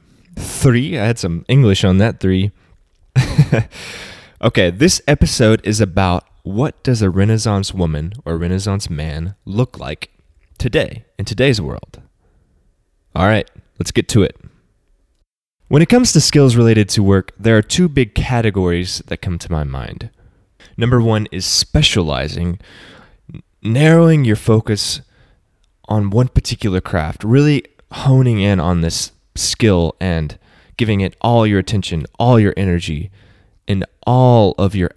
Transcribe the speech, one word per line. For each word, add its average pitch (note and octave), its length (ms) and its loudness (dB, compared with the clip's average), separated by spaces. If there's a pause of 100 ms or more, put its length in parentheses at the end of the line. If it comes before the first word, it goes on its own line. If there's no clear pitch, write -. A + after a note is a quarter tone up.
(360)
Three. C#3 600 0
I G#2+ 80 -4
had A#2+ 140 -2
some E2+ 300 -6
English A#2+ 340 4
on F#2 160 2
that, A2 220 0
three. F#2+ 320 0 (640)
<laughs> B2+ 460 2 (800)
Okay, G2+ 280 2
this B2+ 380 2
episode A#2+ 580 2
is G#2+ 140 -2
about F#2 480 -2 (140)
what G#2+ 400 -6
does B2 180 -2
a G2+ 80 2
Renaissance G2+ 640 0
woman E2 400 -4 (140)
or E2 100 -6
Renaissance F#2+ 540 -4
man D#2+ 440 -8 (120)
look G#2+ 320 -4
like - 320 -12 (480)
today, - 480 -4 (120)
in - 60 -8
today's A#2+ 340 0
world. C2 440 -12 (1120)
All D#2+ 100 -2
right, G#2 260 0 (280)
let's - 120 -6
get - 180 -2
to G#2 140 2
it. - 160 -2 (1300)
When - 120 4
it E3+ 80 4
comes B3 240 4
to D#3+ 80 4
skills C3+ 360 4
related A2+ 340 4
to G#2+ 120 -2
work, G2 360 2
there A2+ 180 2
are G#2+ 60 4
two F3+ 260 0
big C3+ 260 -2
categories F#2+ 920 -2
that - 160 -10
come E2+ 160 -6
to - 120 -14
my D#2 140 -4
mind. C2+ 460 -10 (640)
Number A#2+ 240 2
one A2 320 0
is F#2 140 -8
specializing, E2+ 1120 -2 (720)
n-, - 100 -18 (200)
narrowing D#3 640 4
your G#2+ 100 2
focus - 640 -2 (880)
on G#2 220 -2
one A#2+ 180 2
particular - 540 -2
craft, E2 420 -6
really C#3 400 2 (280)
honing C3 480 2
in G2 200 2
on E2+ 220 0
this - 300 -6 (220)
skill F2+ 640 0
and E2 400 -6 (380)
giving G#2+ 240 -2
it F#2 220 -6
all A#2 240 2
your G#2 120 2
attention, F2+ 460 -4 (140)
all A#2+ 200 4
your G2+ 160 2
energy, F2 560 -4 (560)
and G2 160 -2 (240)
all A#2+ 520 4
of G2 180 0
your F2+ 200 -2